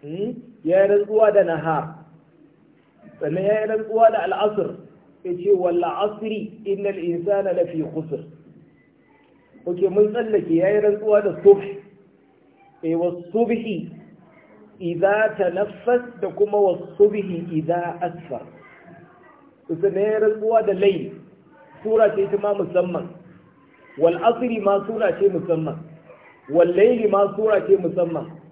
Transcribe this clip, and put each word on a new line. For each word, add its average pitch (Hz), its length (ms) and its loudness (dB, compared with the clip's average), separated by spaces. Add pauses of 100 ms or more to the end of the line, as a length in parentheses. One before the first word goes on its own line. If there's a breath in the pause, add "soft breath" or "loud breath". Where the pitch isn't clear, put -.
Hmm? 190 320 -8 (300)
Ya 180 180 4
yi 202 60 4
rantsuwa 208 440 4
da 196 120 6
nahar. 160 500 -2 (1300)
Sannan 160 240 -4
ya 214 160 2
yi 214 60 -4
rantsuwa 220 440 2
da - 120 -4
al'asr, 196 540 -2 (480)
ya 180 100 -6
ce, 180 200 0
"Wal 175 300 0
asri, 214 800 -6
innal 196 340 -4
insana 180 540 -2
lafi 170 300 -2
khusr." - 420 -8 (1400)
Oke, 180 220 0
mun 208 240 2
tsallake, 220 420 -2
ya 175 160 2
yi 208 100 2
rantsuwa 208 420 2
da 196 200 -4
subh. 202 200 8 (1200)
Eh, 165 120 -2
"Was 175 200 0 (180)
subhi 226 580 -2 (880)
idza 190 600 0
tanaffas," 202 640 -2 (180)
da 196 80 -4
kuma 208 320 0
"Was 190 200 2 (160)
subhi 190 540 2
idza 170 500 -4
asfar." 170 460 -8 (1200)
Sannan 180 280 -2
ya 208 160 0
yi 214 80 0
rantsuwa 220 420 2
da 196 120 0
layl, 180 360 0 (720)
sura 220 320 4
ce 196 100 0
ita 202 140 -2
ma 208 160 -2
musamman. 180 540 -2 (920)
"Wal 170 240 4
asri" 233 380 0
ma 196 260 0
sura 214 320 -2
ce 196 100 2
musamman. 160 500 -2 (720)
"Wal 170 180 4
layli" 220 400 4
ma 202 260 2
sura 214 320 0
ce 196 100 6
musamman. 165 540 -4 (220)